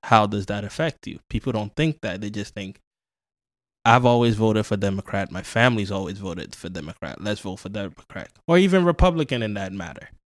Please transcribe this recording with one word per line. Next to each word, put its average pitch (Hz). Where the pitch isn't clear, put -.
How 110
does 101
that 101
affect 151
you? -
People 117
don't 107
think 156
that. 95
They 104
just 104
think, 98
I've 120
always 120
voted 107
for 107
Democrat. 98
My 90
family's 113
always 98
voted 90
for -
Democrat. 82
Let's 104
vote 95
for -
Democrat. 101
Or 165
even 185
Republican 165
in 107
that 98
matter. 87